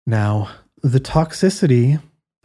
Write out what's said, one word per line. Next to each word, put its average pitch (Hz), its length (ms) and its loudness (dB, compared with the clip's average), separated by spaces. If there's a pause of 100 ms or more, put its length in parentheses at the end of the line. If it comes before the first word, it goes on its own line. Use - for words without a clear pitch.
Now, 104 460 -2 (320)
the 131 160 2
toxicity 151 1000 0 (460)